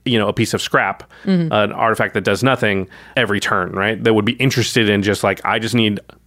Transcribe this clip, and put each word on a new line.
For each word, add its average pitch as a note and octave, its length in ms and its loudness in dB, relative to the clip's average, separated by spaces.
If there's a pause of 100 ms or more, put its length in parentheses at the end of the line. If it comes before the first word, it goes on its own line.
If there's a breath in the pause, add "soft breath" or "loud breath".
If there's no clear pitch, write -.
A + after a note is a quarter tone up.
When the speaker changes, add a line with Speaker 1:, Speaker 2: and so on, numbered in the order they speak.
Speaker 1:
you A#2+ 120 0
know, G#2 100 2
a G#2 60 0
piece A2+ 200 -2
of G#2 80 -4
scrap, A2 420 -2 (220 loud breath)
Speaker 2:
Mm-hmm. E3+ 260 0
Speaker 1:
an G#2+ 200 2
artifact A2 440 0
that G2+ 80 -2
does G2+ 200 0
nothing G#2+ 440 0 (280 loud breath)
every G#2 240 0
turn, F#2 320 -2
right? G2+ 320 -2
That A2+ 100 4
would G#2 120 2
be A2+ 80 0
interested A#2 560 0
in G2+ 140 2
just, G2+ 200 0
like, G2 220 0
I A2 140 0
just A2 160 -4
need, G#2+ 240 2 (280)